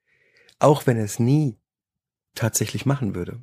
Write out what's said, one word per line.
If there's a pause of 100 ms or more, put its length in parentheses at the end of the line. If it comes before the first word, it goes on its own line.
(580)
auch
wenn
er
es
nie (760)
tatsächlich
machen
würde.